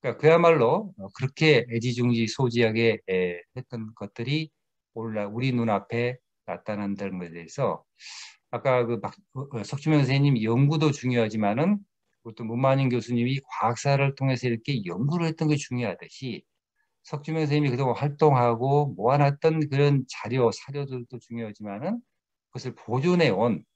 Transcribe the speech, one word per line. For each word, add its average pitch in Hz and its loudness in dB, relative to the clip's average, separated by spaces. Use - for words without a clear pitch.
그러니까 120 -6
그야말로 165 4
그렇게 135 2
애지중지 117 0
소지하게, 113 0
에, 90 -2
했던 113 -12
것들이 135 -6
오늘날 107 -6
우리 120 -4
눈앞에 120 -2
나타난다는 101 -8
것에 87 -12
대해서 85 -6
아까 123 0
그 117 -4
박-, - -10
어, 135 -10
어, 104 -8
석주명 151 0
선생님 135 2
연구도 143 2
중요하지만은 120 0
또 120 -12
문만인 131 2
교수님이 120 -2
과학사를 139 -2
통해서 127 -2
이렇게 117 -4
연구를 147 -2
했던 160 -2
게 151 2
중요하듯이 120 -8
석주명 160 -6
선생님이 147 2
그동안 123 0
활동하고 139 2
모아놨던 143 2
그런 143 2
자료, 117 0
사료들도 131 -10
중요하지만은 117 -8
그것을 127 -10
보존해온 120 2